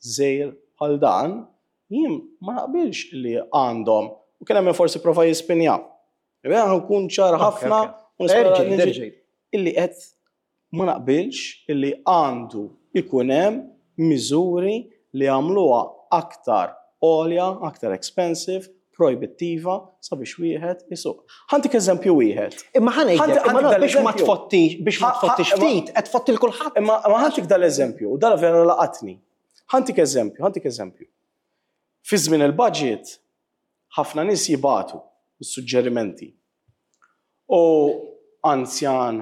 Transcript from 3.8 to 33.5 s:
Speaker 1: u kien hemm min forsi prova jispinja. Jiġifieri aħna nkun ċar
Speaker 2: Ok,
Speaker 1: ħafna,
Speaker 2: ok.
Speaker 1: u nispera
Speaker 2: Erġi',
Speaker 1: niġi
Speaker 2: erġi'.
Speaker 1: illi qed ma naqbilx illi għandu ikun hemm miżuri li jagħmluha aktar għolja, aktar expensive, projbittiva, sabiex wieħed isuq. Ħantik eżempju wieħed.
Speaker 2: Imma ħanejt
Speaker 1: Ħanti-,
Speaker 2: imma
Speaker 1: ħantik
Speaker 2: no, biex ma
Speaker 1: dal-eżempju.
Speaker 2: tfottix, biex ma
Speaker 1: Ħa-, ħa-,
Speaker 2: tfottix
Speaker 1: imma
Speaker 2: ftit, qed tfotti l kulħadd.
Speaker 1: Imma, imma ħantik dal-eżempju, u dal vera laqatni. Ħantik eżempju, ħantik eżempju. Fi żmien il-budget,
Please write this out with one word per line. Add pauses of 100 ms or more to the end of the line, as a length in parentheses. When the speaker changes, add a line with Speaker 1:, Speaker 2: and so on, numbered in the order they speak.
Speaker 1:
u
kien
hemm
min
forsi
prova
jispinja. (680)
Jiġifieri
aħna
nkun
ċar
Speaker 2:
Ok,
Speaker 1:
ħafna,
Speaker 2:
ok. (160)
Speaker 1:
u
nispera
Speaker 2:
Erġi',
Speaker 1:
niġi
Speaker 2:
erġi'. (440)
Speaker 1:
illi
qed (720)
ma
naqbilx (280)
illi (100)
għandu (360)
ikun
hemm (400)
miżuri (360)
li
jagħmluha (380)
aktar (260)
għolja, (220)
aktar
expensive, (220)
projbittiva, (260)
sabiex
wieħed (100)
isuq. (260)
Ħantik
eżempju
wieħed. (180)
Speaker 2:
Imma
ħanejt
Speaker 1:
Ħanti-,
Speaker 2:
imma
Speaker 1:
ħantik
Speaker 2:
no, (100)
biex
ma
Speaker 1:
dal-eżempju.
Speaker 2:
tfottix, (100)
biex
ma
Speaker 1:
Ħa-,
ħa-,
Speaker 2:
tfottix
Speaker 1:
imma
Speaker 2:
ftit,
qed
tfotti
l
kulħadd.
Speaker 1:
Imma, (120)
imma
ħantik
dal-eżempju,
u
dal
vera
laqatni. (580)
Ħantik
eżempju,
ħantik
eżempju. (960)
Fi
żmien
il-budget, (800)